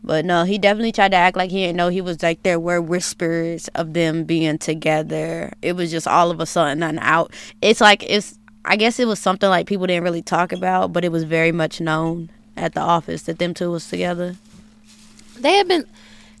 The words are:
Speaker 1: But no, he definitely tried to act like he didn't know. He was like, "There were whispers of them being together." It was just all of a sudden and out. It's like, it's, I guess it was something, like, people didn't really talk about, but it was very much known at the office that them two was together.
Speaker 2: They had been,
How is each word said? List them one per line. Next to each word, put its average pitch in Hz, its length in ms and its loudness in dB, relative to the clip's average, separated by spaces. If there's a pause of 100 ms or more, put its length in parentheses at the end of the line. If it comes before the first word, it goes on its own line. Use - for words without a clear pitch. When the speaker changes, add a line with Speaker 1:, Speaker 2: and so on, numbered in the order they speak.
Speaker 1:
But 156 200 -2
no, 175 200 2
he 202 160 0
definitely 214 320 2
tried 196 200 4
to 185 60 4
act 180 180 4
like 185 140 -2
he 190 120 -2
didn't 175 160 -2
know. 175 120 2
He 180 100 -2
was 175 220 -6
like, 165 220 -2
"There 175 160 2
were 175 200 0
whispers 165 920 -2
of 160 240 -6
them 165 300 0
being 156 360 0
together." 156 920 -2 (120)
It 175 120 -2
was 170 140 -4
just 160 180 -4
all 175 220 4
of 165 100 -4
a 165 60 -2
sudden 156 380 0
and 151 180 -4
out. 156 320 2 (260)
It's 226 220 4
like, 202 260 6
it's, - 300 -2 (280)
I 196 100 2
guess 226 240 2
it 247 80 2
was 208 100 0
something, 196 320 2
like, 175 160 2
people 185 220 -2
didn't 175 160 0
really 170 180 -2
talk 175 300 0
about, 185 420 0
but 175 100 0
it 175 80 0
was 165 120 -2
very 165 280 2
much 165 300 -2
known 165 480 -2 (260)
at 170 200 -4
the 156 60 -2
office 165 420 0
that 165 160 -8
them 175 160 -2
two 175 160 -4
was 170 180 -6
together. 180 460 -4 (1040)
Speaker 2:
They 285 140 2
had 392 140 4
been, 339 180 0 (560)